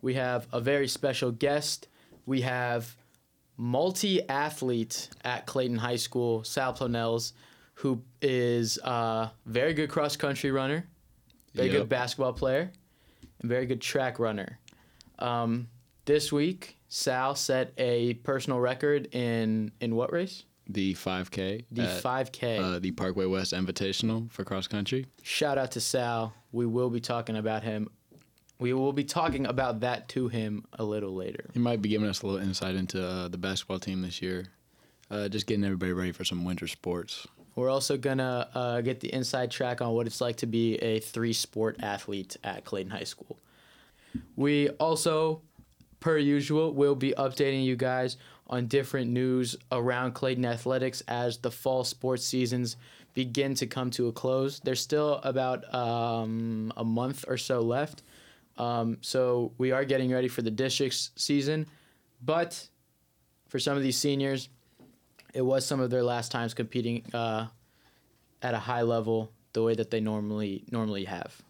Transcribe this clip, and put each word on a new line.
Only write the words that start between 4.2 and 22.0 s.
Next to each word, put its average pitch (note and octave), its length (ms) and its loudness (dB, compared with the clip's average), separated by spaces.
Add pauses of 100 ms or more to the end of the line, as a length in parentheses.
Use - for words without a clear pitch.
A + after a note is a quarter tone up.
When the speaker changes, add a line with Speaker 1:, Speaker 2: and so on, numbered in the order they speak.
Speaker 1:
at B2 220 -4
Clayton B2+ 320 0
High A#2+ 180 0
School, A#2 480 0
Sal C3 300 -2
Planels, A#2 580 0 (440)
who C3 260 -2 (200)
is A#2+ 640 2
a A2+ 480 0 (140)
very B2 280 2
good D3+ 160 0
cross-country D3 640 0
runner, C3+ 340 0 (680)
very B2+ 160 2
Speaker 2:
Yep. C#3 80 4
Speaker 1:
good B2 120 2
basketball B2 440 0
player, C#3+ 380 2 (680)
and A#2+ 100 -4
very B2+ 160 2
good B2 160 0
track - 380 0
runner. G#2+ 400 -2 (580)
Um, A#2+ 520 0 (340)
this D3 260 4
week, D#3 460 0 (140)
Sal C3 460 0
set C3 420 2
a A#2+ 380 2
personal C3 440 0
record C3 560 2
in, A2+ 640 0
in A2+ 160 0
what A#2+ 160 2
race? F#3 320 -2 (240)
Speaker 2:
The G2 260 0
five F#2 380 -2
K G2 400 -4
Speaker 1:
The A#2 120 -2
Speaker 2:
at, F2+ 180 -2